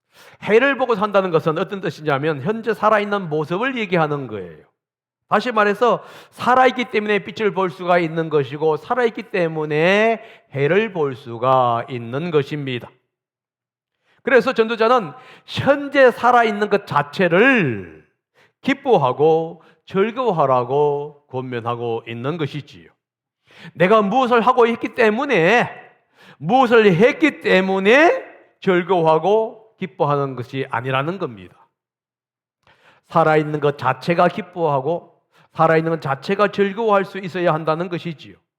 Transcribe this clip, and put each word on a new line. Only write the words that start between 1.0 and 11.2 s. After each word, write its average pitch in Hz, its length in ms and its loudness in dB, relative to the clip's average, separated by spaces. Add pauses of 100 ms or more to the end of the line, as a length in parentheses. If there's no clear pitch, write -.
것은 160 260 0
어떤 190 240 -6
뜻이냐면 151 600 -4
현재 220 320 -4
살아있는 208 560 0
모습을 175 480 -4
얘기하는 156 500 -2
거예요. 90 380 -14 (640)
다시 214 220 0
말해서 208 520 0 (260)
살아있기 254 560 2
때문에 208 340 -2
빛을 208 360 -4
볼 185 160 0
수가 180 260 0
있는 165 320 -2
것이고 151 480 0
살아있기 233 460 -4
때문에 175 1000 0 (300)
해를 175 420 0
볼 143 220 -4
수가 120 720 0